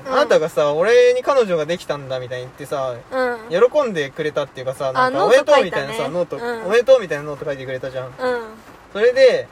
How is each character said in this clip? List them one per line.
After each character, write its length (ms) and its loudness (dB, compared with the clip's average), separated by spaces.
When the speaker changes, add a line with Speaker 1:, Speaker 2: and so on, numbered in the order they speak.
Speaker 1:
あ 80 -2
な 100 4
た 140 4
が 100 -2
さ、 240 0
俺 400 4
に 80 -4
彼 200 2
女 160 0
が 80 -2
で 120 -4
き 80 -14
た 120 -6
ん 120 -12
だ 100 -6
み 100 -12
た 80 -8
い 20 -8
に 60 -12
言 60 -18
っ 40 -20
て 100 -16
さ、 300 -6
Speaker 2:
う 440 -4
ん。 160 4
Speaker 1:
喜 120 2
ん 100 -4
で 160 -4
く 140 -8
れ 80 -6
た 140 -4
っ 20 -12
て 140 -14
い 20 -10
う 20 -10
か 80 -6
さ、 120 -6
な 60 -2
ん 20 -4
か、 100 2
Speaker 2:
あ、 80 2
ノ 180 2
ー 140 6
ト 100 4
書 100 6
い 60 -4
た 120 -4
ね。 20 -4
Speaker 1:
お 20 -10
め 0 -
で 0 -
と 0 -
う 0 -
み 0 -
た 0 -
い 20 -10
な 60 -10
さ、 40 -6
ノ 160 -2
ー 0 -
ト、 120 -10
Speaker 2:
う 20 -8
ん。 260 -8
Speaker 1:
お 40 -6
め 80 2
で 80 4
と 100 8
う 60 4
み 60 -8
た 80 -4
い 40 -4
な 60 -12
ノ 100 -8
ー 40 -12
ト 60 -10
書 80 -4
い 40 -12
て 80 -12
く 60 -8
れ 80 -6
た 120 -10
じ 80 -8
ゃ 40 -6
ん。 40 -12
Speaker 2:
う 20 -14
ん。 40 -20
Speaker 1:
そ 60 -6
れ 140 4
で、 380 4